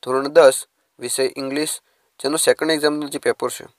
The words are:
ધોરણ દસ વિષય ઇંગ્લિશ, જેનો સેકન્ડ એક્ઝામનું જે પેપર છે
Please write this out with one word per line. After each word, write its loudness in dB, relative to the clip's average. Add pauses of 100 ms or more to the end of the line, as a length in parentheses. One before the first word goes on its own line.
ધોરણ -4
દસ 6 (320)
વિષય -4
ઇંગ્લિશ, -6 (420)
જેનો -2
સેકન્ડ 2
એક્ઝામનું -2
જે -6
પેપર -2
છે -14 (140)